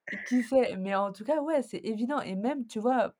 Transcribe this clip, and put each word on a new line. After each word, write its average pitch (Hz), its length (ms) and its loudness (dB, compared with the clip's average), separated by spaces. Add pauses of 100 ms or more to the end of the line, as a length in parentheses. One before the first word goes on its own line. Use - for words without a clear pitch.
(280)
Qui 247 160 2
sait ? 247 340 4
Mais 196 180 -2
en 196 160 2
tout 202 120 -12
cas, 294 180 2
ouais, 294 220 2
c'est - 200 -8
évident. 233 380 -2
Et 190 140 -4
même, 240 320 -2
tu 220 120 -6
vois, 233 400 2